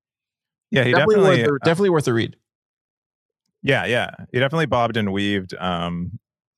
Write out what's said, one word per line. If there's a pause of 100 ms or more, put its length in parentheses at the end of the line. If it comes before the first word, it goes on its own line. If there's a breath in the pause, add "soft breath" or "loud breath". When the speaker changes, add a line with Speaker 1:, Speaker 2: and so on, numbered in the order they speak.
(720)
Speaker 1:
Yeah,
he
Speaker 2:
Definitely
Speaker 1:
definitely,
Speaker 2:
worth
a,
Speaker 1:
uh,
Speaker 2:
definitely
worth
a
read. (1300)
Speaker 1:
Yeah,
yeah. (220)
He
definitely
bobbed
and
weaved,
um, (400)